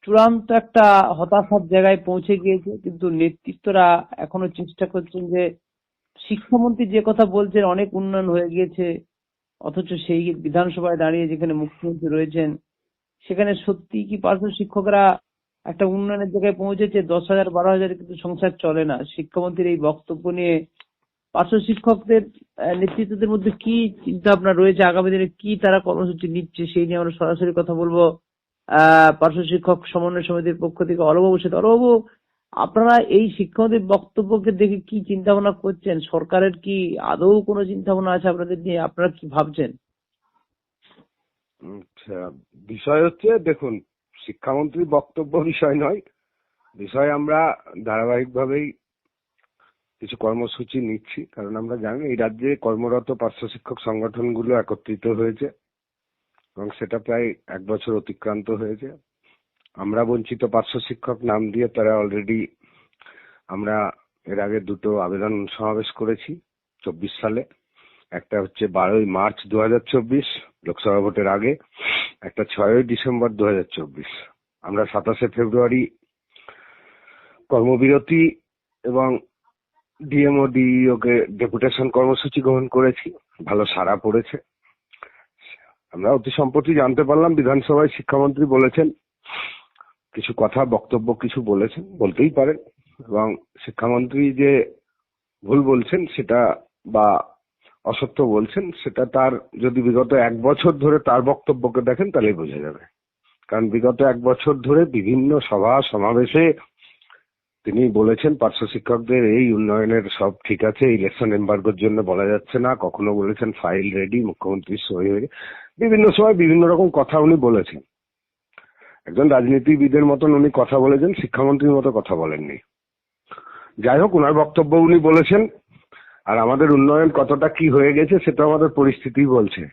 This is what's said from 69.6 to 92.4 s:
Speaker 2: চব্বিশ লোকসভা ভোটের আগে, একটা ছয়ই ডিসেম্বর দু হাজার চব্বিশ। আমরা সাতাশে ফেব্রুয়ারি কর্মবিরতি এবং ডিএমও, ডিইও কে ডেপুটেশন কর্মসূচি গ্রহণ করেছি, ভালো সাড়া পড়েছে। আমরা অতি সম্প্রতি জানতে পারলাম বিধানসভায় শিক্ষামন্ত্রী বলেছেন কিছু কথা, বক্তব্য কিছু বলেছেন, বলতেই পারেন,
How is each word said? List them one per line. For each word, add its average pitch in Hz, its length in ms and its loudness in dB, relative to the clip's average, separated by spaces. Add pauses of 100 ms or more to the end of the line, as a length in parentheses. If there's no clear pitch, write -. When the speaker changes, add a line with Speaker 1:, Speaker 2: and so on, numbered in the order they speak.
Speaker 2:
চব্বিশ 131 460 -2 (380)
লোকসভা 101 360 -2
ভোটের 98 280 -2
আগে, 107 280 -2 (640)
একটা 104 220 -8
ছয়ই 107 400 2
ডিসেম্বর 120 460 -2
দু 107 160 -2
হাজার 98 180 0
চব্বিশ। 73 440 -12 (540)
আমরা 101 240 -4
সাতাশে 110 420 -4
ফেব্রুয়ারি 120 600 0 (1600)
কর্মবিরতি 135 840 2 (480)
এবং 127 340 -2 (840)
ডিএমও, 143 440 2
ডিইও 127 500 2
কে 120 340 2
ডেপুটেশন 120 580 -2
কর্মসূচি 131 520 0
গ্রহণ 131 260 0
করেছি, 127 440 0 (320)
ভালো 104 220 -2
সাড়া 95 300 -2
পড়েছে। 110 420 -2 (1500)
আমরা 98 220 0
অতি 131 240 -2
সম্প্রতি 147 360 0
জানতে 131 300 2
পারলাম 160 320 2
বিধানসভায় 139 520 2
শিক্ষামন্ত্রী 139 580 0
বলেছেন 131 440 2 (1200)
কিছু 110 240 -8
কথা, 113 280 0
বক্তব্য 113 480 -2
কিছু 123 280 -6
বলেছেন, 113 560 -2
বলতেই 139 320 2
পারেন, 143 280 0 (500)